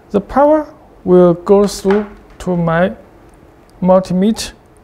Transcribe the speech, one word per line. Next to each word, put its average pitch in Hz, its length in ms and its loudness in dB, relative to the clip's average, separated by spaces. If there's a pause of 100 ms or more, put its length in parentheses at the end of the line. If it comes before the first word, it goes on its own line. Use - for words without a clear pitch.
(100)
the 202 100 -2
power 294 540 0 (300)
will 180 300 4
go 202 320 2
through 202 400 -2 (340)
to 180 160 -6
my 170 400 -2 (840)
multimeter 185 720 0 (320)